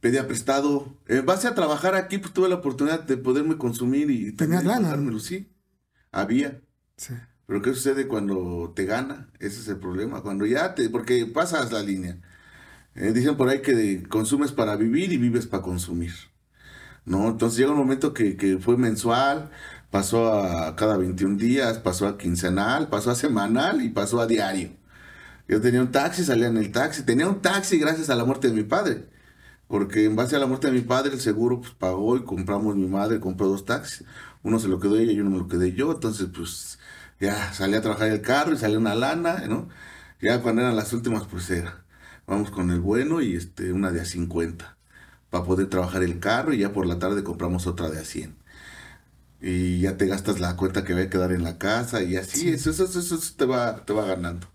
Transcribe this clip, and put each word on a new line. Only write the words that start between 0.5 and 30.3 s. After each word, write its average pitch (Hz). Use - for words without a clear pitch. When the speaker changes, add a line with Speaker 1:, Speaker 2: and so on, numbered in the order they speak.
Speaker 1:
En 127
base 190
a 240
trabajar 160
aquí, 190
pues, 190
tuve 185
la 180
oportunidad 151
de 139
poderme 139
consumir 127
y 107
Speaker 2:
¿Tenías 165
Speaker 1:
también 170
Speaker 2:
lana? 208
Speaker 1:
pagármelo, 143
sí. 190
Había. 117
Speaker 2:
Sí. -
Speaker 1:
Pero 98
¿qué 127
sucede 135
cuando 90
te 98
gana? 135
Ese 101
es 101
el 95
problema. 90
Cuando 98
ya 151
te... 117
Porque 117
pasas 147
la 110
línea. 92
Eh, 107
dicen 139
por 131
ahí 135
que 139
de-, 101
consumes 127
para 107
vivir 135
y 147
vives 120
pa' 95
consumir, 87
¿no? 98
Entonces 113
llega 135
un 147
momento 135
que, 101
que 95
fue 117
mensual, 123
pasó 110
a 85
cada 107
veintiún 95
días, 117
pasó 95
a 101
quincenal, 95
pasó 104
a 123
semanal 127
y -
pasó 101
a 117
diario. 95
Yo 107
tenía 123
un 127
taxi, 165
salía 120
en 113
el 104
taxi. 139
Tenía 139
un 196
taxi 190
gracias 156
a 131
la 120
muerte 131
de 110
mi 107
padre. 151
Porque 101
en 107
base 123